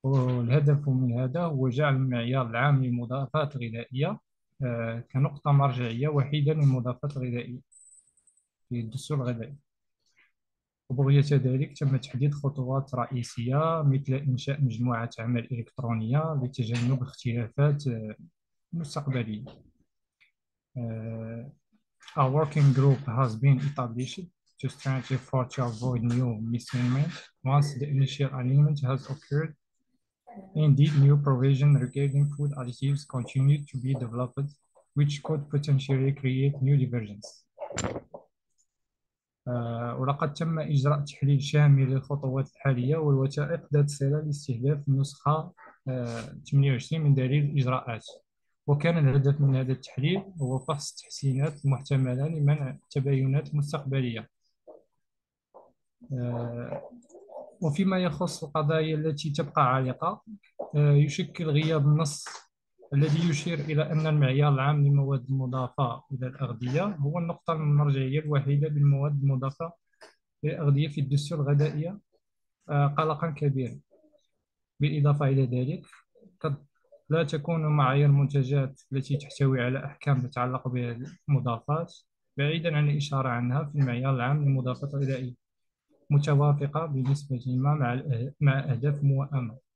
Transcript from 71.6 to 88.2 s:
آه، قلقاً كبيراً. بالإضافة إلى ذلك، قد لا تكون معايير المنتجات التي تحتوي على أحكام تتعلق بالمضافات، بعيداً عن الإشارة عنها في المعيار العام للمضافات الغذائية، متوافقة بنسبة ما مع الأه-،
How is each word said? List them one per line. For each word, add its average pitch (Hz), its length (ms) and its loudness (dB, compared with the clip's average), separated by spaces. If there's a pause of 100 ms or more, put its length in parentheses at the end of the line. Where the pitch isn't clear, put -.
آه، 143 180 2
قلقاً 156 440 -2
كبيراً. 131 480 -2 (1000)
بالإضافة 147 480 2
إلى 135 180 4
ذلك، 127 400 -4 (540)
قد 143 260 -6 (440)
لا 160 140 2
تكون 156 420 -2
معايير 143 400 4
المنتجات 139 760 2 (120)
التي 135 240 -4
تحتوي 131 440 0
على 127 240 -2
أحكام 139 360 -2
تتعلق 127 460 -4
بالمضافات، 123 1300 -2 (440)
بعيداً 156 400 0
عن 147 120 2
الإشارة 143 400 -2
عنها 123 340 0
في 147 160 -4
المعيار 131 360 0
العام 139 280 0
للمضافات 135 500 -2
الغذائية، 131 420 -4 (720)
متوافقة 143 760 2
بنسبة 131 640 -2
ما 131 260 0
مع 123 200 0
الأه-، 135 460 -4